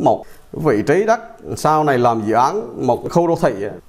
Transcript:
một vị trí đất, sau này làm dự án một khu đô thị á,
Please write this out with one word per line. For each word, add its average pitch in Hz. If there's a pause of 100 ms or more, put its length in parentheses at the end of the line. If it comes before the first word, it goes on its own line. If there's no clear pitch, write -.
một 120 (280)
vị 139
trí 180
đất, 226 (360)
sau 156
này 139
làm 117
dự 107
án 151
một 120
khu 170
đô 165
thị 110
á, 104 (180)